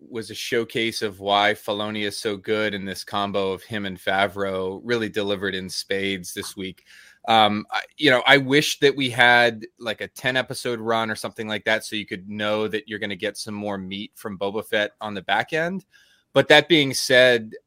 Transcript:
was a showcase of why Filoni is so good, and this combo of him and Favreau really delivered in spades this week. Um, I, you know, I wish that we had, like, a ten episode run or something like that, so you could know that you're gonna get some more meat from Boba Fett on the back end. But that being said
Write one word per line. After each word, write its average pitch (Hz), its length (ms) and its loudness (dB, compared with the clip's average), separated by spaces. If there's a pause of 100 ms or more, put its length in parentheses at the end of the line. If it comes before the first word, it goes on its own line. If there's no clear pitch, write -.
was 104 300 -12
a 104 40 -14
showcase 113 680 -4
of 98 180 -6
why 101 320 4
Filoni 107 540 -6
is 101 100 -6
so 104 220 -6
good, 107 340 -2
and 98 160 -8
this 92 160 -10
combo 101 480 -4
of 90 100 -10
him 104 220 -8
and 95 140 -10
Favreau 95 840 -2
really 113 280 -2
delivered 101 440 -4
in 92 140 -8
spades 98 640 -6
this - 240 -12
week. 92 280 -12 (420)
Um, 107 440 2
I, - 120 -4 (160)
you 147 120 2
know, 123 160 4
I 139 120 8
wish 139 400 0
that 139 180 4
we 135 140 -2
had, 120 560 4 (120)
like, 110 220 -8
a 98 80 -8
ten 127 300 -4
episode 123 420 -4
run 113 300 -2
or 107 60 -6
something 110 320 -10
like 107 180 -6
that, 110 180 0
so 110 120 -8
you 101 100 -6
could 98 240 -12
know 107 380 -2
that 107 200 -6
you're 107 100 -8
gonna 101 180 -6
get 101 200 -6
some 107 180 -12
more 104 220 -6
meat 98 380 -10
from 101 240 -12
Boba 98 260 -4
Fett 104 280 -2 (100)
on 107 100 -8
the 98 80 -8
back 101 320 -2
end. 170 320 -6 (480)
But 135 160 4
that 151 180 8
being 143 280 4
said 123 560 6 (160)